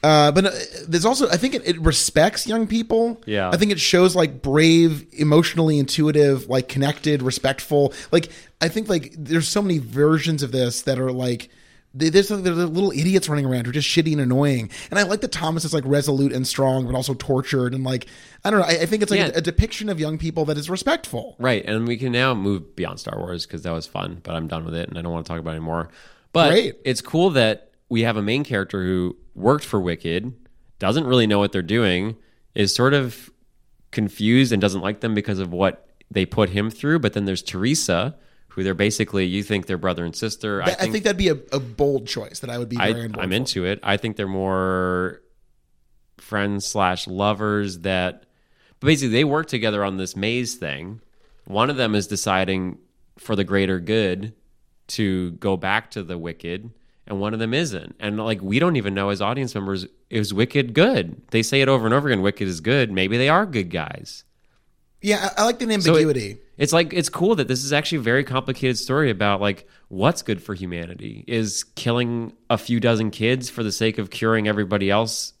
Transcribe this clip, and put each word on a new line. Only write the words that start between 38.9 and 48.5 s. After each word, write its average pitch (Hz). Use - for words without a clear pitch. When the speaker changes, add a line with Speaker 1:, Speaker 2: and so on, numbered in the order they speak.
Speaker 2:
you 92
think 101
they're 95
brother 87
and 82
sister. 107
Speaker 1:
That, 92
I -
Speaker 2:
I -
think 185
Speaker 1:
think 214
that'd 202
be 185
a, 151
a 139
bold 131
choice -
that 131
I 120
would 120
be 120
Speaker 2:
I, 107
Speaker 1:
very 117
on 110
board 101
Speaker 2:
I'm 92
Speaker 1:
for. 95
Speaker 2:
into 104
it. 101
I 101
think 107
they're 101
more 92
friends 101
slash 92
lovers 101
that, 90